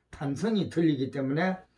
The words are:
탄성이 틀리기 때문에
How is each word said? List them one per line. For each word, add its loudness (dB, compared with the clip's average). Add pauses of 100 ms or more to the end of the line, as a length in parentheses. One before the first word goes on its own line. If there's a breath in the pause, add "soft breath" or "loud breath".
(100)
탄성이 -2
틀리기 2
때문에 0 (200 soft breath)